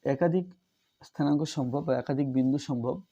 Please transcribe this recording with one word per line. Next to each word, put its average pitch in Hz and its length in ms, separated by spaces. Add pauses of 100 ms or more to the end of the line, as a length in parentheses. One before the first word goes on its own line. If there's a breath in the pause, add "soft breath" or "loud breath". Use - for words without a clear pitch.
একাধিক 170 400 (560)
স্থানাঙ্ক 147 400 (140)
সম্ভব 131 320
বা 135 140
একাধিক 139 260 (100)
বিন্দু 131 200 (100)
সম্ভব 127 280 (160)